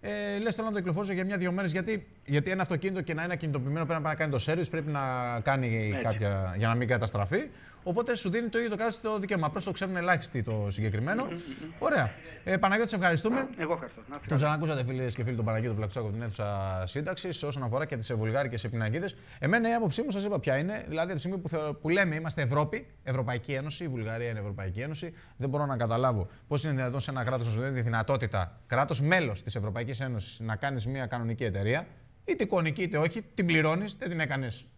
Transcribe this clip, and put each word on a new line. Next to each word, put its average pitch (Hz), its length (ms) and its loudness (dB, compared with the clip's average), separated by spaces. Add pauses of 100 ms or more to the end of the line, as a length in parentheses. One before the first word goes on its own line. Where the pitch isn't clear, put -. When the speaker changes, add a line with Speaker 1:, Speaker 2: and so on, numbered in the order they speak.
Speaker 1:
ε, 202 340 -4
λες, 220 160 2
«Θέλω 220 120 -2
να 220 60 -2
το 202 60 0
κυκλοφορήσω 185 340 0
για 185 120 0
μια-δυο 180 280 0
μέρες», 185 200 0
γιατί, 185 340 -2 (180)
γιατί 147 260 0
ένα 190 120 0
αυτοκίνητο 185 400 0
και 160 120 -4
να 156 100 -2
είναι 180 80 -2
ακινητοποιημένο 151 540 -2
πρέπει 160 140 -2
να - 0 -
πάει 156 120 0
να 151 60 -4
κάνει 156 140 0
το 131 60 2
σέρβις, 160 320 2
πρέπει 156 200 -2
να 143 100 0 (400)
κάνει 113 500 2
Speaker 2:
Έτσι. 104 120 0
Speaker 1:
κάποια, 101 560 2
για 113 100 4
να 113 60 4
μην 120 140 2
καταστραφεί. 113 640 2 (340)
Οπότε 226 320 2
σου 196 140 0
δίνει 233 180 0
το 226 100 0
ίδιο 233 120 0
το 208 60 -2
κράτος 220 240 0
το 214 180 -2
δικαίωμα. 190 280 0
Απλώς 180 180 0
το 196 80 0
ξέρουν 190 240 -2
ελάχιστοι 170 460 2
το 107 280 0
συγκεκριμένο. 110 540 0
Speaker 2:
Μμμ, - 60 -6
μμμ. 170 480 -10
Speaker 1:
Ωραία. 170 320 2 (340)
Ε, 190 120 0
Παναγιώτη, 202 340 4
σε 220 60 2
ευχαριστούμε. 190 520 2 (100)
Speaker 2:
Εγώ 165 140 0
ευχαριστώ. 123 280 -6
Να 107 60 -18 (100)
είστε 113 120 -10
Speaker 1:
Τον 143 100 4
Speaker 2:
καλά. 151 180 4
Speaker 1:
ξανακούσατε, 151 280 0
φίλες 127 300 -2
και 123 100 -4
φίλοι, 123 120 0
τον 110 80 0
Παναγιώτη 113 320 0
Βλαξάκο 110 300 -2
από 101 80 -2
την 113 100 -4
αίθουσα 98 600 -2
σύνταξης, 160 560 -2
όσον 139 200 -2
αφορά 127 240 0
και 151 100 -4
τις, 113 140 -4
ε, 123 40 0
βουλγάρικες 113 540 0
πινακίδες. 120 480 -2 (220)
Εμένα 226 320 4
η - 20 4
άποψή 226 300 2
μου, - 80 -2
σας 196 140 0
είπα 202 160 0
ποια 131 160 2
είναι. 185 320 -2
Δηλαδή, 160 180 0
από 185 80 -4
τη 151 40 -2
στιγμή 185 200 -2
που 170 100 -6
θεω-, 151 260 -2
που 151 140 -4
λέμε 175 260 4
είμαστε 160 280 -2
Ευρώπη, 147 440 2 (160)
Ευρωπαϊκή 127 500 -2
Ένωση, 147 320 -2
η 160 40 -4
Βουλγαρία 117 400 -2
είναι 113 100 -4
Ευρωπαϊκή 98 420 -4
Ένωση, 156 320 -6 (240)
δεν 131 120 -2
μπορώ 147 180 0
να 135 100 0
καταλάβω 113 520 2 (200)
πώς 147 160 2
είναι 156 80 0
δυνατόν 131 280 0
σε 135 100 -2
ένα 131 140 -2
κράτος 123 220 2
να 110 60 0
σου 110 80 0
δίνει 135 140 0
τη 127 60 0
δυνατότητα, 113 840 2
κράτος 131 340 2
μέλος 147 420 2
της - 120 -4
Ευρωπαϊκής 110 460 -2
Ένωσης, 123 400 -4
να 110 160 -2
κάνεις 127 300 -2
μια 131 200 -2
κανονική 117 380 -2
εταιρεία, 107 420 2 (380)
είτε 349 200 0
εικονική 160 380 2
είτε 175 160 0
όχι, 170 240 2 (120)
την 180 120 2
πληρώνεις, 165 480 4
δεν - 140 -6
την 170 120 -2
έκανες 135 460 -4 (120)